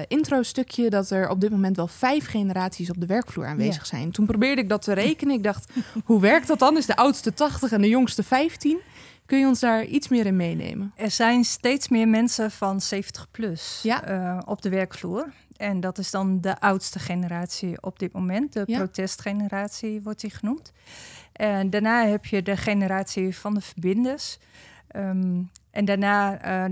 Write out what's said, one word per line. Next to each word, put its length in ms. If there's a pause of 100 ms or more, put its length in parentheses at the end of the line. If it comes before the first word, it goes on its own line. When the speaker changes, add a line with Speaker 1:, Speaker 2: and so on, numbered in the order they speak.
Speaker 1:
intro-stukje 840
dat 200
er 180
op 120
dit 100
moment 260
wel 100
vijf 400
generaties 640
op 100
de 60
werkvloer 400
aanwezig 300
Speaker 2:
Ja. 80 (120)
Speaker 1:
zijn. 140
Toen 160
probeerde 360
ik 60
dat 140
te 100
rekenen. 440
Ik 60
dacht, 300 (140)
Speaker 2:
<laughs> 180
Speaker 1:
"Hoe 160
werkt 260
dat 120
dan? 180
Is 100
de 100
oudste 380
tachtig 380
en 80
de 80
jongste 340
vijftien?" 560 (480)
Kun 120
je 80
ons 140
daar 240
iets 240
meer 180
in 100
meenemen? 600
Speaker 2:
Er 140
zijn 340
steeds 440
meer 200
mensen 420
van 300
zeventig 500
plus, 520
Speaker 1:
Ja. 220
Speaker 2:
eh, 420
op 160
de 60
werkvloer. 640 (240)
En 240
dat 180
is 120
dan 300
de 200
oudste 380
generatie 840
op 160
dit 140
moment, 400
de 140
Speaker 1:
Ja. 120
Speaker 2:
protestgeneratie 1200
wordt 180
die 100
genoemd. 420 (600)
En 380
daarna 360
heb 200
je 160
de 140
generatie 800
van 180
de 60
verbinders. 800 (500)
Ehm, 540 (280)
en 140
daarna, 560
eh, 320